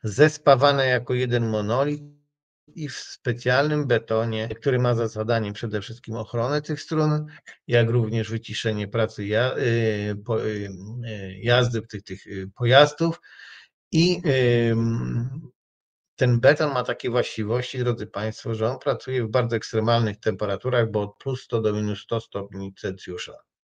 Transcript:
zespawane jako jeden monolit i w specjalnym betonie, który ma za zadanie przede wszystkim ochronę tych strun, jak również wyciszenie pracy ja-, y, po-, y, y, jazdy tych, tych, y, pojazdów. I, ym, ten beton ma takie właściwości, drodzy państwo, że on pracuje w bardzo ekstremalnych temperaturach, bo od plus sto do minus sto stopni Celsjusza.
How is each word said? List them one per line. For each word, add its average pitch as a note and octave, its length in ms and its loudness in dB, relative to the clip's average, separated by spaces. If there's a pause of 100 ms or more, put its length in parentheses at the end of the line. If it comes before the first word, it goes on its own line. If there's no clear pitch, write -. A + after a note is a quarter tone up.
zespawane C3+ 840 4
jako B2+ 280 0
jeden A#2+ 340 0
monolit A#2+ 540 0 (720)
i D3+ 140 -8
w - 80 -12
specjalnym C3 880 0
betonie, A2+ 640 0
który B2 300 0
ma B2 160 2
za A2+ 140 0
zadanie G#2+ 440 -2
przede G#2 280 -6
wszystkim A#2 360 -10
ochronę B2 460 -2
tych D3+ 180 -6
strun, D3+ 460 0 (400)
jak A#2 240 4
również A2+ 400 0
wyciszenie G#2+ 580 -4
pracy G#2 380 -2
ja-, A#2 300 0
y, A2+ 680 0
po-, A2 220 -2
y, G#2 240 -4 (380)
y, G2 340 -10
jazdy A#2+ 400 2
tych, G2+ 200 -14
tych, - 240 -14
y, F#2+ 300 -8
pojazdów. D3 640 4 (720)
I, F3 300 4 (480)
ym, A#2+ 800 -2 (640)
ten A#2+ 240 2
beton D3 320 4
ma B2 120 0
takie B2 260 -4
właściwości, A#2+ 680 -2
drodzy A#2+ 280 -2
państwo, A2 480 -6
że A2 140 0
on B2+ 100 -4
pracuje C3 460 -2
w A2 40 -4
bardzo A#2 280 2
ekstremalnych A2+ 640 0
temperaturach, G#2+ 680 0
bo G#2 120 0
od G2+ 140 -8
plus C3 260 -6
sto A2+ 180 -4
do G#2+ 120 0
minus G#2 280 -4
sto A#2 200 -4
stopni G2 540 -10
Celsjusza. F#2 760 -10 (140)